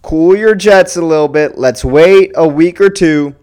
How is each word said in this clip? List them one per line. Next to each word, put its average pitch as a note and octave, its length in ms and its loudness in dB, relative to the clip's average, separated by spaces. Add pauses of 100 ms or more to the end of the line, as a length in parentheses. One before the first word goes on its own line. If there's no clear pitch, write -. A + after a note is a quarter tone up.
cool E3 340 0
your A3 200 0
jets F#3+ 420 0
a E3+ 80 -6
little D#3 240 -2
bit. D3+ 300 -4
Let's B2+ 260 -4
wait F3 520 2
a D#3+ 120 0
week E3 320 -2
or G3 80 4
two D#3 540 -2